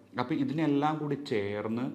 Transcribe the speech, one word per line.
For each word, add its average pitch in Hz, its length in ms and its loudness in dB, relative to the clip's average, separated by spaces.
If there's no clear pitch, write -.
അപ്പോൾ 156 220 0
ഇതിനെല്ലാം 147 580 2
കൂടി 143 140 0
ചേർന്ന് 104 520 0